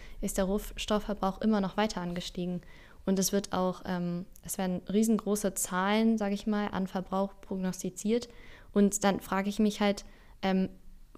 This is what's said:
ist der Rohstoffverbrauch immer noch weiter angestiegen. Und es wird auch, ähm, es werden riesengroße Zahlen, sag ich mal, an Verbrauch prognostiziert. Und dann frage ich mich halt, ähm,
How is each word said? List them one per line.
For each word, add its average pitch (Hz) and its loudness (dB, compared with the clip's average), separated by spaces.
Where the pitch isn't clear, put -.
ist 196 -2
der 196 2
Rohstoffverbrauch 196 -2
immer 214 4
noch 185 -2
weiter 208 0
angestiegen. 175 -4
Und 190 4
es 190 0
wird 202 0
auch, 185 -2
ähm, 175 -4
es - -8
werden 185 -2
riesengroße 208 2
Zahlen, 214 2
sag 202 0
ich 208 -6
mal, 208 0
an 190 -2
Verbrauch 190 -2
prognostiziert. 190 -2
Und 202 6
dann 196 4
frage 196 -2
ich 208 -2
mich 208 4
halt, 202 2
ähm, 190 4